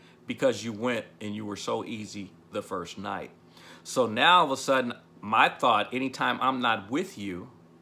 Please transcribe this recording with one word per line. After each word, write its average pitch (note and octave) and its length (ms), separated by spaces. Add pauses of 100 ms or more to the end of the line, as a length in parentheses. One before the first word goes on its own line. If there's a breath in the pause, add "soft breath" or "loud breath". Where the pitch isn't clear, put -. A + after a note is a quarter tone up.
(260 loud breath)
because B2 380
you A2+ 100
went A2+ 320 (160)
and G#2 140
you G#2+ 100
were G2+ 100
so A#2 300
easy G#2 460 (200)
the G#2 120
first F2 340
night. G2 320 (540 loud breath)
So B2+ 240
now D3 320
all E3 60
of C3+ 60
a C3 60
sudden, B2+ 360 (280)
my A2+ 280
thought, A2+ 440
anytime B2+ 480
I'm B2+ 200
not A2 280
with E3 280
you, F#2 340 (300)